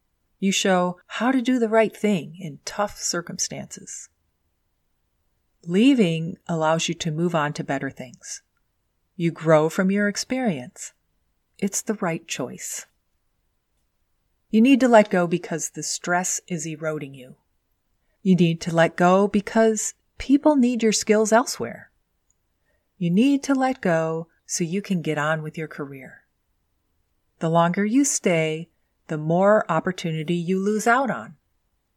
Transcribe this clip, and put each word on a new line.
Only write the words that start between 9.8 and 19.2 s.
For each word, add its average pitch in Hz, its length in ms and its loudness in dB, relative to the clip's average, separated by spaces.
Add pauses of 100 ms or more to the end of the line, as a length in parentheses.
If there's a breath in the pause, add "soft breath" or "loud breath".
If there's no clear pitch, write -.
your 202 160 0
experience. 202 840 -4 (640)
It's - 260 -4
the 214 120 -4
right 175 320 -4
choice. - 600 -10 (1600)
You 220 100 4
need 262 200 6
to 262 80 4
let 220 200 6
go 175 200 0
because 165 420 -4
the 151 140 -12
stress - 640 -4
is 165 180 -8
eroding 151 480 -8
you. 131 220 -20 (840)
You 190 120 4
need 165 280 2
to 165 120 -6
let 165 220 2
go 185 320 4